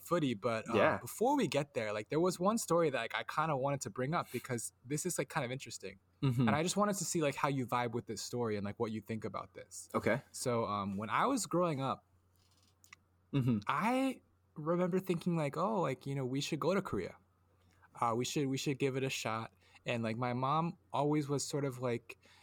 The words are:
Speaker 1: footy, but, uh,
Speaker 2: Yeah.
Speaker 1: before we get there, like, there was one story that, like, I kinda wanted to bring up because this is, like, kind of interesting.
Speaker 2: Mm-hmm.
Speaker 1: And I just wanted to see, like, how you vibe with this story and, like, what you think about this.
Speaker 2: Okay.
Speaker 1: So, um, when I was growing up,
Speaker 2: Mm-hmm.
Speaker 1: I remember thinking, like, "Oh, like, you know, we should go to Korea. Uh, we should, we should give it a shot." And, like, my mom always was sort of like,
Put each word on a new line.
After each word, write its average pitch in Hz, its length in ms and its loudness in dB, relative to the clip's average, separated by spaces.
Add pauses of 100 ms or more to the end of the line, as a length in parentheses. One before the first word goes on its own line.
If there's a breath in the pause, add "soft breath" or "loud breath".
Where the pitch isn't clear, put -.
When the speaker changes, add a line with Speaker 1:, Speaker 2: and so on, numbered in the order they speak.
Speaker 1:
footy, 151 280 2
but, 110 360 0
uh, 117 60 2
Speaker 2:
Yeah. 104 240 6
Speaker 1:
before 240 380 0
we 226 100 4
get 143 260 -2
there, 110 200 0
like, 107 160 -4
there 147 100 2
was 175 200 2
one 202 180 2
story 165 320 4
that, 127 100 0
like, 113 160 -2
I 113 80 -2
kinda 156 340 0
wanted 139 240 0
to - 80 -6
bring 131 240 -2
up 160 180 -2
because 120 420 -4 (120)
this 143 200 -2
is, 175 120 -4
like, 143 120 -2
kind 147 160 -2
of 120 60 -4
interesting. 113 480 -10 (240)
Speaker 2:
Mm-hmm. 127 240 4
Speaker 1:
And 139 80 6
I 151 80 2
just 175 140 0
wanted 202 200 2
to 175 80 -4
see, 170 160 -2
like, 139 140 2
how - 120 0
you 139 180 0
vibe 120 280 0
with 117 120 -2
this 107 160 -6
story 117 360 -2
and, 101 80 -2
like, 101 140 -4
what 113 120 -2
you 110 100 -4
think 110 240 -6
about 92 280 -8
this. - 400 -16
Speaker 2:
Okay. 113 280 2 (100)
Speaker 1:
So, 117 340 0
um, 98 320 -2
when 107 120 -4
I 135 180 2
was 262 180 0
growing 165 360 0
up, 131 240 -2 (1300)
Speaker 2:
Mm-hmm. 127 240 4 (100)
Speaker 1:
I 247 540 0 (340)
remember 175 440 0
thinking, 175 380 0
like, 143 200 -2
"Oh, 196 240 0
like, 139 240 -2
you 139 100 -4
know, 135 100 -2
we 131 160 -2
should 147 180 -2
go 143 140 2
to 196 80 2
Korea. 104 340 -4 (840 soft breath)
Uh, 120 140 4
we 123 100 0
should, 143 220 0
we 135 100 0
should 135 220 -2
give 135 180 2
it 127 60 0
a 135 60 0
shot." 113 440 -4 (320 soft breath)
And, 120 180 0
like, 113 140 -2
my 123 160 0
mom 147 440 0 (160)
always 147 360 2
was 139 160 0
sort 143 200 -2
of 123 140 -4
like, 123 380 -4 (240 soft breath)